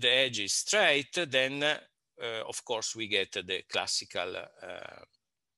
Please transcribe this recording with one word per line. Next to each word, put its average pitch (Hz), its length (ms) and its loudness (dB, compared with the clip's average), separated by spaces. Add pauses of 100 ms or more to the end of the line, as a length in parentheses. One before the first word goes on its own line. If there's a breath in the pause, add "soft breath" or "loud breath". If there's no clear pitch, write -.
the 123 100 4
edge 127 300 4
is 98 140 -2
straight, 160 600 4 (160)
then, 131 320 2
uh, 147 160 2 (720)
of - 180 -10
course 110 300 -2
we 113 120 -4
get 98 260 2
the 92 360 -4
classical, 95 680 -2
uh, - 300 -14 (920)